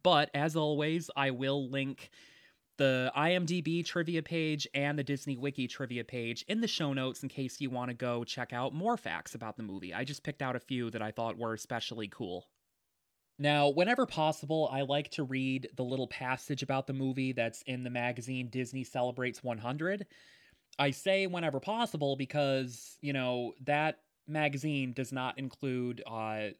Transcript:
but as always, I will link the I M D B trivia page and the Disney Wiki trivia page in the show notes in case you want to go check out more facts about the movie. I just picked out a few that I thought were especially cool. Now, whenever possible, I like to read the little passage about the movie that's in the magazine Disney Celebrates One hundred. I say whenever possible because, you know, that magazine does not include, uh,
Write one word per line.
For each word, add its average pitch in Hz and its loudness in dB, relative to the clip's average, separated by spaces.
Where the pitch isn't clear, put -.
but 156 8
as 151 0
always, 151 2
I 139 2
will 135 0
link 135 -4
the 131 4
I 156 4
M 180 2
D 170 0
B 165 0
trivia 165 0
page 156 0
and 143 0
the 143 0
Disney 139 -2
Wiki 135 -2
trivia 120 -4
page 117 -6
in 214 0
the 226 2
show 147 0
notes 131 -2
in 131 -6
case - -6
you 135 -2
want 123 -2
to 123 -6
go 120 0
check 123 -6
out 127 -2
more 202 0
facts - -6
about 110 -8
the 113 -8
movie. 92 -8
I 107 -4
just 139 -8
picked - -6
out 127 0
a 123 -4
few 123 -2
that 110 -4
I 107 -2
thought 113 -2
were 113 -2
especially 110 -6
cool. 92 -6
Now, 147 6
whenever 196 6
possible, 156 2
I 135 2
like 139 2
to 151 -2
read 131 0
the 131 -2
little 127 0
passage 131 -2
about 135 0
the 139 -2
movie 131 0
that's 117 -2
in 127 -4
the 123 -4
magazine 123 -2
Disney 127 -4
Celebrates 123 -2
One 120 -4
hundred. 160 -2
I 143 4
say 196 2
whenever 165 0
possible 170 0
because, 135 0
you 147 -2
know, 123 0
that 151 2
magazine 143 0
does 127 -4
not 131 -2
include, 123 -4
uh, 110 -4